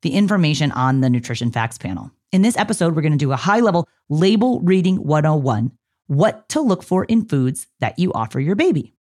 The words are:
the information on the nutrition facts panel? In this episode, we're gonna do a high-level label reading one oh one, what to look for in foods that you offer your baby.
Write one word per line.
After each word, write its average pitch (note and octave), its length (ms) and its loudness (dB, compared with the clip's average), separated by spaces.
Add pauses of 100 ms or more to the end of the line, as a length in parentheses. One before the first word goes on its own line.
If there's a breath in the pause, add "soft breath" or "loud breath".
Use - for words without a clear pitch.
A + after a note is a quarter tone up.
the D#3+ 120 -4
information E3 580 2
on C3 280 0
the C3 100 2
nutrition A#2+ 400 -2
facts A2+ 260 -4
panel? - 340 -10 (220)
In F#3 80 2
this A3+ 160 2
episode, F#3 380 -2
we're D#3 80 -2
gonna D3+ 140 0
do C#3+ 160 0
a C3+ 40 -2
high-level F#3+ 520 0 (200)
label G3+ 520 2
reading F#3 360 2
one D3+ 300 0
oh D#3 100 2
one, B2+ 360 -2 (340)
what - 440 0
to D#4 120 0
look G3 200 0
for F#3 220 -2
in A3+ 220 0
foods C3 400 -2 (140)
that - 180 -4
you F3+ 160 0
offer A2+ 260 -4
your D#3 140 -2
baby. G#3 500 0